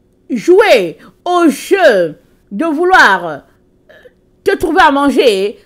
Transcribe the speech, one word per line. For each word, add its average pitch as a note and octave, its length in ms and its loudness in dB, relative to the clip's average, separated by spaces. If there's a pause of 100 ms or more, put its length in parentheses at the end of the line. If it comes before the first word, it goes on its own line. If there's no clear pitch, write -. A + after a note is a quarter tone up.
(300)
jouer C#4 680 2 (280)
au F4 240 0
jeu A#3+ 680 0 (360)
de G3+ 140 -6
vouloir C#4 760 0 (1000)
te G4 100 0
trouver D#4+ 260 -2
à D#4+ 100 4
manger C4 760 -2